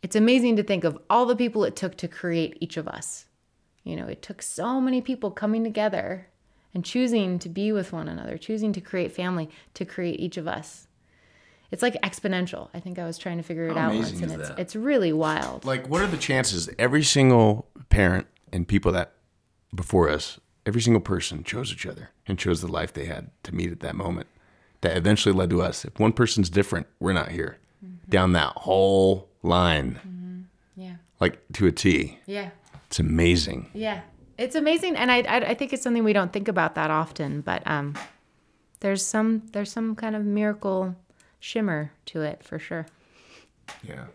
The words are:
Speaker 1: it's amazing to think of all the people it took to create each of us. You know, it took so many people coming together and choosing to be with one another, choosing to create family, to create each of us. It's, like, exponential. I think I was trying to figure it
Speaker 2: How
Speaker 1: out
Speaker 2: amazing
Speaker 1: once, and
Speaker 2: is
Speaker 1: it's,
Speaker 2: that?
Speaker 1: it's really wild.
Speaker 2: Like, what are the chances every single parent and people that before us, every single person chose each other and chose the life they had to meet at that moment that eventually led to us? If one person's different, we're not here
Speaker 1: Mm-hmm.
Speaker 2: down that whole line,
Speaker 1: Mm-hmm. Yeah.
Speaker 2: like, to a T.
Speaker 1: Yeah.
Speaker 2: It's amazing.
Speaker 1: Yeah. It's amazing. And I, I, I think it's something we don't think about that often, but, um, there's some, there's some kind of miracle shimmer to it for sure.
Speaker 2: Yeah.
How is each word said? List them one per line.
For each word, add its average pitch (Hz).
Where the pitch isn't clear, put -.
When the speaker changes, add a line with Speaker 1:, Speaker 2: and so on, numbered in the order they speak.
Speaker 1:
it's -
amazing 233
to 208
think 196
of 160
all 240
the 240
people 226
it 131
took -
to 175
create 170
each -
of 156
us. -
You 165
know, -
it -
took -
so 247
many 254
people 240
coming 214
together 208
and 175
choosing 220
to 180
be 196
with 196
one 165
another, 165
choosing 214
to 180
create 180
family, 180
to 180
create 175
each 175
of 160
us. -
It's, 185
like, 247
exponential. 185
I 175
think 180
I 175
was 165
trying 170
to 165
figure 165
it 160
Speaker 2:
How 160
Speaker 1:
out 160
Speaker 2:
amazing 190
Speaker 1:
once, -
and 160
Speaker 2:
is 156
Speaker 1:
it's, 147
Speaker 2:
that? 147
Speaker 1:
it's 180
really 220
wild. 156
Speaker 2:
Like, 131
what 170
are 202
the 170
chances 123
every 131
single 120
parent 92
and 87
people 87
that 90
before 87
us, -
every 113
single 113
person 87
chose 123
each -
other 95
and 95
chose 87
the 90
life 80
they 71
had -
to 90
meet 87
at 85
that 82
moment 90
that 85
eventually 98
led 95
to 87
us? -
If -
one 110
person's 110
different, 90
we're 92
not 87
here 87
Speaker 1:
Mm-hmm. -
Speaker 2:
down 92
that 78
whole 95
line, 82
Speaker 1:
Mm-hmm. 180
Yeah. 180
Speaker 2:
like, -
to 98
a 82
T. -
Speaker 1:
Yeah. 196
Speaker 2:
It's -
amazing. 82
Speaker 1:
Yeah. 214
It's 254
amazing. 320
And 247
I, 247
I, 233
I 233
think 262
it's 262
something 233
we 214
don't 185
think 202
about 175
that 156
often, 156
but, 87
um, 147
there's 196
some, 220
there's 202
some 226
kind 220
of 214
miracle 202
shimmer 165
to 156
it 151
for -
sure. 160
Speaker 2:
Yeah. 67